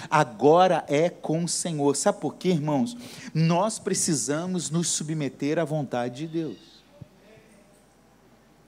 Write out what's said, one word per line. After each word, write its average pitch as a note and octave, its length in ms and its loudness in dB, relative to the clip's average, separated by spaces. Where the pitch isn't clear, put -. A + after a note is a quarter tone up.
agora D3+ 800 4
é D#3 220 2
com E3+ 340 -4
o E3+ 40 -4
Senhor." D3 500 0
Sabe G3+ 240 0
por D3 140 -6
quê, F3+ 160 0
irmãos? C#3+ 440 0
Nós E3 440 2
precisamos D#3+ 920 -2
nos E3 180 0
submeter D3+ 720 -2
à E3 60 0
vontade B2+ 600 -4
de - 20 -10
Deus. D#3+ 300 -6